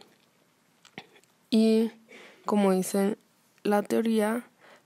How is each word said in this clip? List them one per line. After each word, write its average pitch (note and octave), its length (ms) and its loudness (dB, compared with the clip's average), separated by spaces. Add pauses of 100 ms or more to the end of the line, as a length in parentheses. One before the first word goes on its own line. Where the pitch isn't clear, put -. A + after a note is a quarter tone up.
(1500)
y, A3 400 2 (540)
como G3+ 260 2
dice G3 440 -2 (460)
la G#3 220 0
teoría, A3+ 680 -2 (360)